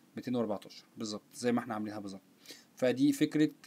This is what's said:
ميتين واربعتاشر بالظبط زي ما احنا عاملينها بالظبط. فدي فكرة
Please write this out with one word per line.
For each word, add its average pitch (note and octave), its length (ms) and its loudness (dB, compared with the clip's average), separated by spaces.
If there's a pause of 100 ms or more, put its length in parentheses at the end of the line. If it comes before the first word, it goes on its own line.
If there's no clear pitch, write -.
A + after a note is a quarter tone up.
(160)
ميتين B2 200 -4
واربعتاشر G#2 480 -4 (120)
بالظبط G#2 260 -8 (120)
زي A#2+ 180 0
ما A#2+ 80 2
احنا A#2 140 -8
عاملينها G#2+ 260 -6
بالظبط. G2 220 -12 (540)
فدي B2+ 360 4
فكرة D3+ 380 4 (160)